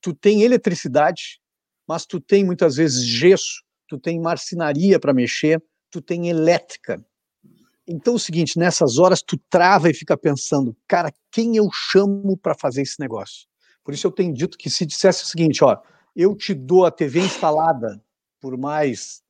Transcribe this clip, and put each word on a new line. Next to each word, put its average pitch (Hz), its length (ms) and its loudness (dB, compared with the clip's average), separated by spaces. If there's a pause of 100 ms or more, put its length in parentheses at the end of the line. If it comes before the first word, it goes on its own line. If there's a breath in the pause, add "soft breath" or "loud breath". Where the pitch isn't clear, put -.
Tu 175 120 -6
tem 208 300 2
eletricidade, 170 960 0 (480)
mas 160 180 -6
tu 180 140 -8
tem, 196 240 2
muitas 175 320 2
vezes, 135 300 0
gesso, 135 580 2 (240)
tu 151 100 -14
tem 170 220 -6
marcenaria 170 800 0
pra 143 140 0
mexer, 151 480 0 (280)
tu 170 120 -12
tem 170 280 -6
elétrica. 160 760 -2 (840)
Então, 170 280 -2
é - 20 0
o 226 40 0
seguinte, 165 380 -4
nessas 165 400 2
horas, 180 240 4
tu - 160 -8 (120)
trava 175 400 4
e 151 40 0
fica - 240 -2
pensando, 139 580 -2 (120)
"Cara, 165 240 0 (180)
quem 226 280 -2
eu 208 140 2
chamo 196 680 0
pra 160 180 -4
fazer 135 260 -4
esse - 160 -8
negócio?" 110 480 -12 (380)
Por - 100 -12
isso - 140 -4
eu 170 40 0
tenho 180 220 -2
dito 135 240 -6
que, - 120 -10
se 165 160 -4
dissesse - 380 0
o - 40 -10
seguinte, 160 360 0
ó, 127 140 4 (380 soft breath)
"Eu 190 180 2
te 202 200 -8
dou 165 320 2
a 165 60 2
T 165 160 -4
V 135 120 -2
instalada 156 840 -2 (380)
por 127 180 -10
mais 143 720 -6